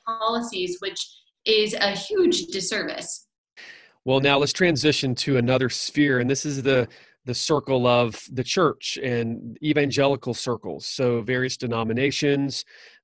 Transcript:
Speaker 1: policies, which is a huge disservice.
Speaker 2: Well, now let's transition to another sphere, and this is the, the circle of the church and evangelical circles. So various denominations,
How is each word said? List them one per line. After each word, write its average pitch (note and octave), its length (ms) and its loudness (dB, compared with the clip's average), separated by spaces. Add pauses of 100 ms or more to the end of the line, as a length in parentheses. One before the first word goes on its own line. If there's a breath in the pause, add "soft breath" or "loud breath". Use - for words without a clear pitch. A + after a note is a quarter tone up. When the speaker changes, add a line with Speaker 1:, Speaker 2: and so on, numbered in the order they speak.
Speaker 1:
policies, A3+ 720 -4
which G3 200 -8 (460 soft breath)
is G#3+ 280 2
a G3+ 180 0
huge - 560 0
disservice. - 800 -6 (800 loud breath)
Speaker 2:
Well, C3 140 4
now C#3 180 6
let's C#3+ 160 2
transition D3 640 2
to C#3 220 0
another B2+ 320 2
sphere, C#3 500 0
and B2 100 0
this C3+ 160 0
is C#3 160 -4
the, B2+ 260 4 (380 soft breath)
the B2+ 80 -6
circle C3 540 0
of A#2+ 340 2 (120)
the B2 100 -4
church - 580 0
and A#2 600 -4
evangelical C#3+ 720 2
circles. G#2 520 -6
So A#2+ 360 0
various B2+ 340 -2
denominations, C3 1120 0 (380 loud breath)